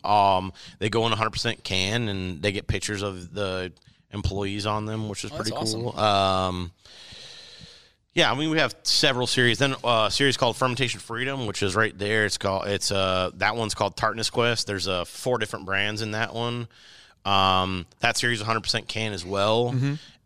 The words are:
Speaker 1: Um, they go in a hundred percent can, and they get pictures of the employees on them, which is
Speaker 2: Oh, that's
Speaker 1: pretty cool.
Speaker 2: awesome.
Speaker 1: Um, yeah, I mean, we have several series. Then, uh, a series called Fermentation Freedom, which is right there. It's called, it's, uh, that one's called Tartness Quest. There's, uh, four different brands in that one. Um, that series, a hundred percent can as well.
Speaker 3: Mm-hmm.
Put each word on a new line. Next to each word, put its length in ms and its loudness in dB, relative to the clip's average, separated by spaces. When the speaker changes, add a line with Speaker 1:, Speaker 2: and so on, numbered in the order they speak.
Speaker 1:
Um, 480 4
they 100 0
go 180 2
in 60 2
a 40 4
hundred 140 2
percent 340 -2
can, 440 0
and 340 -4
they 100 2
get 160 -6
pictures 340 -2
of 320 -6
the 380 -4
employees 540 -4
on 200 -2
them, 220 -4
which 160 -8
is 80 -10
Speaker 2:
Oh, 60 -10
that's 120 -4
Speaker 1:
pretty 220 -4
cool. 160 -4
Speaker 2:
awesome. 100 -6
Speaker 1:
Um, 720 2
yeah, 160 4
I 40 0
mean, 160 -2
we 80 2
have 240 2
several 440 2
series. 320 4
Then, 240 2
uh, 260 4
a 20 -4
series 260 2
called 200 0
Fermentation 440 0
Freedom, 460 -6
which 160 -4
is 120 2
right 220 2
there. 300 2
It's 100 -2
called, 300 -2
it's, 260 -2
uh, 440 2
that 200 2
one's 180 -2
called 220 -2
Tartness 320 -2
Quest. 380 0
There's, 200 -4
uh, 200 -2
four 320 -4
different 260 -6
brands 380 -2
in 80 -4
that 240 -4
one. 340 -4
Um, 640 4
that 180 2
series, 220 0
a 40 -8
hundred 200 -2
percent 240 -2
can 240 -4
as 120 -8
well. 480 2
Speaker 3:
Mm-hmm. 220 0